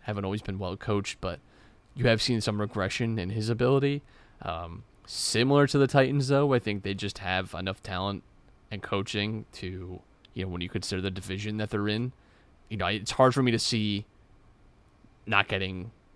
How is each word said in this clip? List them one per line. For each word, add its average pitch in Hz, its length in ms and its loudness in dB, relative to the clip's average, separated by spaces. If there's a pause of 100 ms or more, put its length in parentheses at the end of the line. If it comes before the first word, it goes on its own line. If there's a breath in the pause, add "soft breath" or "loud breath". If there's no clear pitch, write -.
haven't 101 220 -4
always 101 160 -2
been 95 180 -6
well 92 180 -6
coached, 101 420 -2
but 87 200 -6 (540 soft breath)
you 127 140 -2
have 110 140 6
seen 117 180 2
some 104 220 -2
regression 107 580 -2
in 90 120 -4
his 110 180 -2
ability. 135 520 2 (400 soft breath)
Um, 85 420 -8 (220)
similar 139 640 4
to 143 100 2
the 139 100 6
Titans, 135 420 4
though, 139 240 4
I 123 60 4
think 104 240 -2
they 98 100 -4
just 98 240 -6
have 92 360 -2
enough 95 300 -6
talent 98 400 -4 (480)
and 104 100 -8
coaching 104 720 -2
to, 92 460 -10 (340)
you 92 120 -4
know, 95 40 -6
when 90 120 -6
you 87 80 -4
consider 92 320 -4
the 95 100 -2
division 95 460 -6
that 107 120 -4
they're 104 200 0
in, 117 240 -2 (560 soft breath)
you 101 80 -6
know, 90 100 0
it's 101 240 -2
hard 131 220 6
for 135 100 2
me 123 80 4
to 113 80 2
see 104 460 0 (1200)
not 101 220 4
getting 95 420 -4 (240)